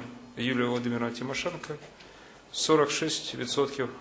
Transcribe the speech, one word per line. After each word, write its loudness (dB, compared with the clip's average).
Юлія 2
Володимирівна 0
Тимошенко, -6
сорок 6
шість -2
відсотків 0